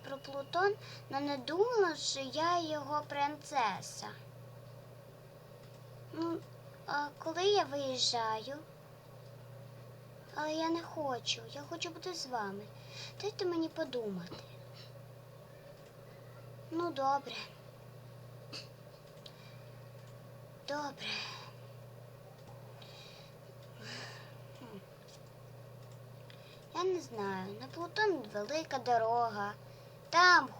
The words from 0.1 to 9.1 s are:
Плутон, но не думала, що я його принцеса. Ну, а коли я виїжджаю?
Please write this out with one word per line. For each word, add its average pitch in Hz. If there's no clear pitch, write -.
Плутон, 277
но 269
не 285
думала, 349
що -
я 311
його 294
принцеса. 285
Ну, 330
а 285
коли 330
я 403
виїжджаю? 254